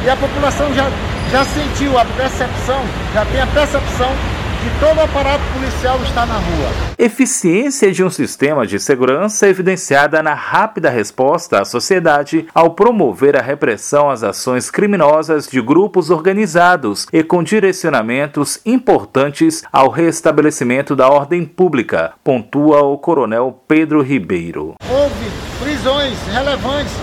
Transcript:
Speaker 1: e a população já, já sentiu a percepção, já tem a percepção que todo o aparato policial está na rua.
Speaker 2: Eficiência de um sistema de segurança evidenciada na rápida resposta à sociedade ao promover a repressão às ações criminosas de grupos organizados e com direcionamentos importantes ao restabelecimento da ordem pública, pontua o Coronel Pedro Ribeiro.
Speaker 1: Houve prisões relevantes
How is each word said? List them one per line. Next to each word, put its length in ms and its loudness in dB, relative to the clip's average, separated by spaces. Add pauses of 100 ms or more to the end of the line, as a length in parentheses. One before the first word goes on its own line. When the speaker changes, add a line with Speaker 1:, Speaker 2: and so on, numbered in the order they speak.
Speaker 1:
e 60 0
a 60 2
população 580 -2
já, 160 0 (420)
já 140 2
sentiu 540 -2
a 60 4
percepção, 760 -4 (320)
já 120 0
tem 160 -2
a 60 0
percepção 640 0 (540)
que 160 -4
todo 180 4
o 40 2
aparato 420 0 (100)
policial 480 -2
está 240 -2
na 80 -4
rua. 380 -2 (260)
Speaker 2:
Eficiência 960 0
de 120 0
um 60 2
sistema 560 -2
de 140 -4
segurança 680 0
evidenciada 760 2
na 100 0
rápida 560 0
resposta 720 0
à 40 -2
sociedade 840 0
ao 200 4
promover 680 2
a 60 0
repressão 680 0
às 140 -4
ações 480 -4
criminosas 760 2
de 140 -2
grupos 480 2
organizados 1040 2
e 80 4
com 220 2
direcionamentos 1200 0
importantes 960 2 (100)
ao 180 2
restabelecimento 1040 0
da 140 6
ordem 360 2
pública, 680 0 (100)
pontua 580 2
o 160 2
Coronel 680 0
Pedro 340 2
Ribeiro. 720 -4 (160)
Speaker 1:
Houve 400 -2 (340)
prisões 540 -2 (160)
relevantes 680 -4